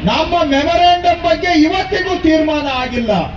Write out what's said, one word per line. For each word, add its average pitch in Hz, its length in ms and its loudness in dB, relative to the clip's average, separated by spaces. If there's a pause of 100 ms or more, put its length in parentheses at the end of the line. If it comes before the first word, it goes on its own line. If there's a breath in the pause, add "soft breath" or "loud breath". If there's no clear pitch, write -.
(100)
ನಮ್ಮ 320 240 -2 (200)
ಮೆಮೊರಾಂಡಮ್ 349 720 2
ಬಗ್ಗೆ 330 240 0 (140)
ಇವತ್ತಿಗೂ 381 480 -2 (120)
ತೀರ್ಮಾನ 311 400 0 (180)
ಆಗಿಲ್ಲ. 240 280 -4 (240)